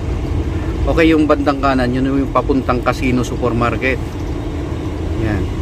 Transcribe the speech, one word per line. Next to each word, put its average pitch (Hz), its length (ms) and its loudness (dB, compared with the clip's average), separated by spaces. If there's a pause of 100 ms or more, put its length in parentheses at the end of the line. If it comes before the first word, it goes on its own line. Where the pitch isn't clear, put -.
(840)
Okay, 160 320 4
yung 151 80 4
bandang 143 400 2
kanan, 127 300 2
yun 131 100 0
yung 135 240 0
papuntang 123 560 0
Casino 123 400 0
Supermarket. 117 720 0 (1300)
Yan, 104 160 0 (220)